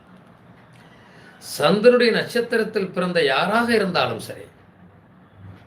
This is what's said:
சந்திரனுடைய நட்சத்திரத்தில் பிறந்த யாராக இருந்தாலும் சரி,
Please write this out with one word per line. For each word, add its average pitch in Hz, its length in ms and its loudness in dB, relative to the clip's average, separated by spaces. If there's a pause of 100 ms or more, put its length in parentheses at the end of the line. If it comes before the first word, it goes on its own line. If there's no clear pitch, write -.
(1600)
சந்திரனுடைய 220 600 4
நட்சத்திரத்தில் 214 800 -4
பிறந்த 175 240 -2 (140)
யாராக 208 360 0 (100)
இருந்தாலும் 135 500 -2
சரி, - 160 -16 (1200)